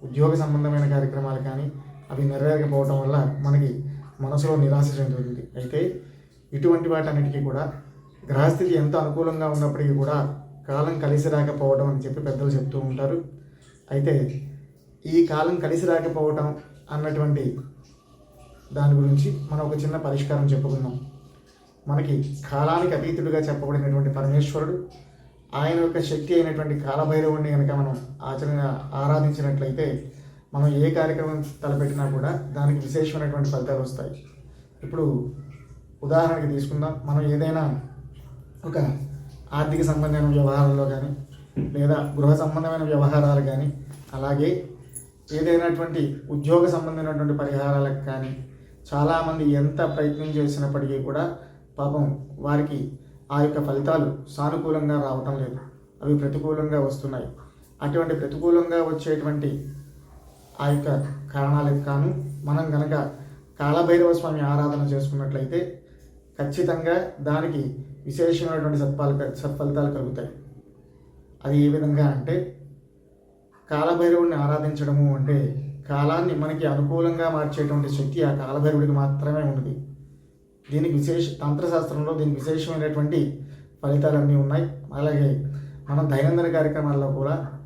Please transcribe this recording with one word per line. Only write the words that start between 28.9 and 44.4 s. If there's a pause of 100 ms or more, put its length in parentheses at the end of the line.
ఆరాధించినట్లయితే, (680)
మనం (120)
ఏ
కార్యక్రమం (240)
తలపెట్టినా
కూడా (260)
దానికి
విశేషమైనటువంటి
ఫలితాలు
వస్తాయి. (720)
ఇప్పుడు (1000)
ఉదాహరణకి
తీసుకుందాం. (160)
మనం (140)
ఏదైనా (1040)
ఒక (840)
ఆర్థిక
సంబంధమైన
వ్యవహారాల్లో
కానీ, (680)
లేదా (200)
గృహ (100)
సంబంధమైన
వ్యవహారాలు
కానీ, (480)
అలాగే (840)